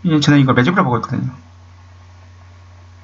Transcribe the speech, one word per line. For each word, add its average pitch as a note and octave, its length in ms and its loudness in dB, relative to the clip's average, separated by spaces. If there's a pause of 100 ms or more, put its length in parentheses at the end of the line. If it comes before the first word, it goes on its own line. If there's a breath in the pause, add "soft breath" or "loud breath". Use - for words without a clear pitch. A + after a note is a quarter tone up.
이, D#3 180 0
저는 C#3+ 180 4
이걸 C3 160 2
매집으로 E3+ 280 0
보고 B2 140 -2
있거든요. B2+ 340 -8 (1700)